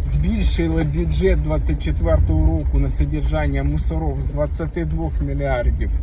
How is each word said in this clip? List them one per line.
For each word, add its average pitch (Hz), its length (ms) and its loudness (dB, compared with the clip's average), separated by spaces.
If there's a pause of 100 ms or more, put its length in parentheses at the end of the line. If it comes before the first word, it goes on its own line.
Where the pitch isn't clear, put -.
збільшили 165 800 2
бюджет 156 580 2
двадцять 151 400 0
четвертого 156 640 2
року 156 320 0
на 139 100 2
содержання 147 760 0
мусорів 147 580 -2
з 135 60 -2
двадцяти 151 580 -4
двох 156 380 -2
мільярдів 139 680 0 (120)